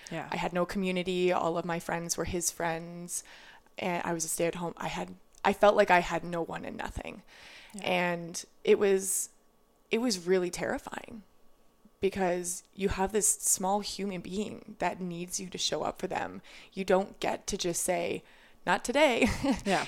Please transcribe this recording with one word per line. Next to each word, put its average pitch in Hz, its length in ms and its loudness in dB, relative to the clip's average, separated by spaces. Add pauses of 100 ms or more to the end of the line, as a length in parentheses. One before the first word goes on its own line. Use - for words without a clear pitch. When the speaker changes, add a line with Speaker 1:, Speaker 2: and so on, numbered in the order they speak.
Speaker 1:
Yeah. 160 220 -6
Speaker 2:
I 175 60 -2
had 175 160 -2
no 180 120 2
community. 180 680 0
All 170 240 2
of 170 80 -2
my 170 140 -4
friends 170 380 -4
were 165 80 -2
his 175 240 -2
friends, 170 760 -6 (540)
and 175 280 -2
I 175 80 0
was 165 120 -2
a - 40 -4
stay-at-home. 170 480 -2
I - 100 -6
had, 180 260 -6 (320)
I 196 80 8
felt 208 220 8
like 208 160 6
I 180 80 10
had 170 240 0
no 170 180 -4
one 170 240 -6
and - 120 -8
nothing. - 440 -10 (540)
Speaker 1:
Yeah. 202 80 -8
Speaker 2:
And 175 600 -2 (200)
it 208 160 6
was, 196 500 2 (640)
it 226 80 4
was 208 260 0
really 180 240 4
terrifying, - 720 -6 (800)
because 180 640 0 (120)
you 190 140 0
have 190 220 0
this 202 240 2
small 196 460 0
human 190 400 -6
being 190 580 -8
that - 200 -2
needs 175 400 -6
you 190 100 -8
to 180 80 -10
show - 260 -2
up - 160 -4
for 185 80 -4
them. 185 340 -6 (320)
You 190 100 -4
don't 190 360 2
get - 280 -2
to 208 100 -4
just 170 260 -2
say, 175 400 -2 (420)
"Not 185 180 2
today." 254 520 4
<laughs> 262 300 0
Speaker 1:
Yeah. 180 220 2